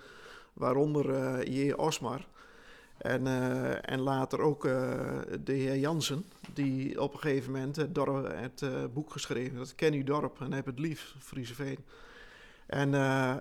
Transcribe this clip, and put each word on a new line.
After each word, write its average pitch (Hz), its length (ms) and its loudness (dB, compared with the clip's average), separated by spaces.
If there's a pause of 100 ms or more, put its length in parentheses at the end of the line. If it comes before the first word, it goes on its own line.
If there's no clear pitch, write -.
(540)
waaronder, 139 600 2
eh, 131 540 0
J. 139 40 4
Osmar 135 560 0 (720)
en, 127 300 0
eh, 127 640 0
en 131 80 0
later 131 400 0
ook, 147 260 2
eh, 131 60 4 (720)
de 131 100 0
heer 135 240 2
Jansen, 143 480 0 (280)
die 135 480 0
op 143 120 0
een - 60 -12
gegeven 135 320 2
moment 135 240 -2
het 151 200 0
dorp, 139 360 2 (100)
het, 127 200 -8
eh, 139 80 0 (240)
boek - 180 -4
geschreven, 127 460 -4
dat 131 180 -8
Ken 156 180 4
uw 139 100 0
dorp 143 380 0
en 135 120 -4
heb 135 120 -2
het 127 140 -6
lief, 156 400 -4
Frieseveen. 131 580 -6 (920)
En, 139 260 4
eh, 135 480 4